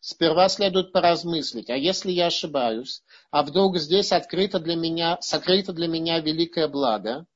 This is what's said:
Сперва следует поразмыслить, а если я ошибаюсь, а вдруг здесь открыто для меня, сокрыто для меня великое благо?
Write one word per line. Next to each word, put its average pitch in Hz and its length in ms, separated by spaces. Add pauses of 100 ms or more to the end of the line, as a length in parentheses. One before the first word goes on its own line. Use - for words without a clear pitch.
Сперва 170 480
следует 190 420
поразмыслить, 170 800
а 120 60
если 185 340
я 175 160
ошибаюсь, 135 760 (260)
а 147 140
вдруг 180 340
здесь 175 320
открыто 190 480
для 165 160
меня, 165 460
сокрыто 185 520
для 170 140
меня 165 320
великое 160 480
благо? 131 580 (120)